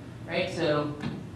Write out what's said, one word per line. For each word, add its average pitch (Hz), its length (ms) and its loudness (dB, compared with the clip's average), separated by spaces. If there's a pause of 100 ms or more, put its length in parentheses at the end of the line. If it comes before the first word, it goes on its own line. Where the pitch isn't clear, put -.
(300)
right? 180 200 2
So 151 460 4 (400)